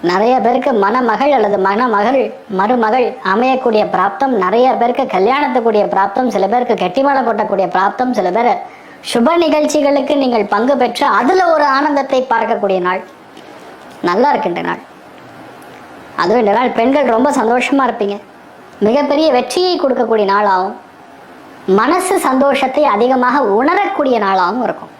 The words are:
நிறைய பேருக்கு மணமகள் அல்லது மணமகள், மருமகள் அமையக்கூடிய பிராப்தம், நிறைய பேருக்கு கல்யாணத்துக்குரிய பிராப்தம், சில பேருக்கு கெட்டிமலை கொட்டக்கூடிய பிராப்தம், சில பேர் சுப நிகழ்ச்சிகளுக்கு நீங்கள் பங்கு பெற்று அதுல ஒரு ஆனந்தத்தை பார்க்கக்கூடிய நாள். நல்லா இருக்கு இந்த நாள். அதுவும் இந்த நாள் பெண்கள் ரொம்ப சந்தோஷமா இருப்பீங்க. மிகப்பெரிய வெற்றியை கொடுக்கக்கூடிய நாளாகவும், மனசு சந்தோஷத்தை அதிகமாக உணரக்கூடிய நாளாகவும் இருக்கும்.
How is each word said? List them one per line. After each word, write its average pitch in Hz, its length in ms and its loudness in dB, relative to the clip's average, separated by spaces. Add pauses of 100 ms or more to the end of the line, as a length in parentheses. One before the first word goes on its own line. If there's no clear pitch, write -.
நிறைய 208 240 2 (120)
பேருக்கு 262 260 0 (120)
மணமகள் 240 540 0
அல்லது 202 200 0 (100)
மணமகள், 220 520 2 (400)
மருமகள் 226 460 2 (280)
அமையக்கூடிய 240 500 0 (100)
பிராப்தம், 247 400 -2 (100)
நிறைய 233 380 2
பேருக்கு 247 240 0 (100)
கல்யாணத்துக்குரிய 233 800 0
பிராப்தம், 233 420 0
சில 214 180 0
பேருக்கு 240 300 0
கெட்டிமலை 269 440 0
கொட்டக்கூடிய 208 480 -2
பிராப்தம், 202 440 0
சில 180 180 0
பேர் 233 140 2 (640)
சுப 269 300 2
நிகழ்ச்சிகளுக்கு 294 720 0 (120)
நீங்கள் 233 280 0
பங்கு 247 280 2
பெற்று 240 240 -2 (160)
அதுல 359 340 2
ஒரு 294 100 2 (120)
ஆனந்தத்தை 277 440 0 (120)
பார்க்கக்கூடிய 208 560 -2
நாள். 185 120 -4 (1080)
நல்லா 208 240 2
இருக்கு 175 200 -4
இந்த 170 160 -6
நாள். - 140 -8 (1400)
அதுவும் 220 240 0
இந்த 202 140 2
நாள் 254 200 -2
பெண்கள் 254 360 2
ரொம்ப 262 160 2 (100)
சந்தோஷமா 247 480 0
இருப்பீங்க. 202 280 -4 (680)
மிகப்பெரிய 285 400 0 (120)
வெற்றியை 359 440 -2
கொடுக்கக்கூடிய 226 520 0
நாளாகவும், 202 440 0 (1000)
மனசு 370 340 0 (140)
சந்தோஷத்தை 262 520 0 (120)
அதிகமாக 247 440 2 (220)
உணரக்கூடிய 302 640 0
நாளாகவும் 190 420 0
இருக்கும். - 340 -8